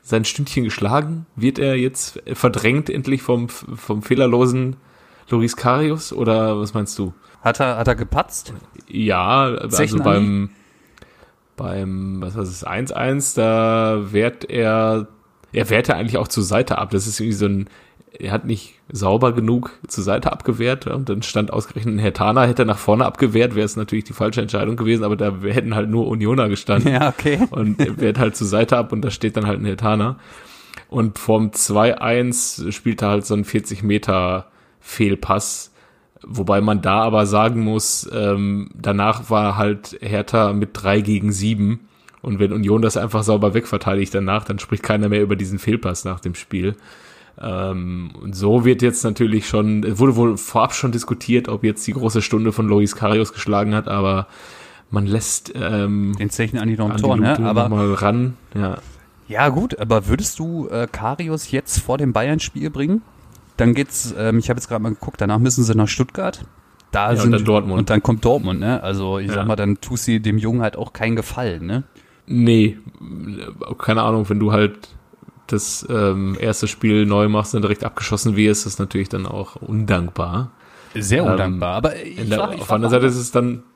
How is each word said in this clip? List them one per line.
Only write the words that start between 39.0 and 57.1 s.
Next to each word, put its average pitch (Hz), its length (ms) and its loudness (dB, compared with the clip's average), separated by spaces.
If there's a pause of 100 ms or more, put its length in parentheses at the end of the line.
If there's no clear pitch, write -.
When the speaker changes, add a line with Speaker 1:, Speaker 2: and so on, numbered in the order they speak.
Speaker 1:
war 104 280 2
halt 104 440 -2
Hertha 104 520 2
mit 104 200 0
drei 101 280 2
gegen 104 320 2
sieben. 104 540 0 (340)
Und 98 180 -4
wenn 101 140 2
Union 107 280 2
das 110 160 2
einfach 107 260 0
sauber 104 300 4
wegverteidigt 98 640 -2
danach, 98 300 0
dann 101 140 -6
spricht - 240 -4
keiner 104 260 0
mehr 104 120 2
über 101 140 2
diesen 95 240 -4
Fehlpass - 460 -2
nach 92 160 -6
dem 90 120 -6
Spiel. 98 420 -4 (680)
Ähm, 92 680 -6 (100)
und 98 140 -10
so 107 280 4
wird 123 180 6
jetzt 120 220 2
natürlich 110 440 0
schon, 107 360 0
es 104 160 -4
wurde 131 160 6
wohl 117 220 4
vorab - 360 0
schon 127 180 -2
diskutiert, 117 580 -2
ob 107 140 -4
jetzt 107 220 0
die 104 80 -4
große 113 280 0
Stunde 110 320 0
von 110 140 0
Loris 104 280 4
Karius 107 380 0
geschlagen 104 420 0
hat, 107 120 -2
aber 98 400 0 (600)
man 101 160 0
lässt, - 500 -2
ähm, 101 600 -2
Speaker 2:
Den 101 120 -4
Zechen 113 300 -2
Andi 110 180 -2
noch 107 80 0
ein 107 60 -2
Speaker 1:
Andi 107 120 -2
Speaker 2:
Tor, 104 140 2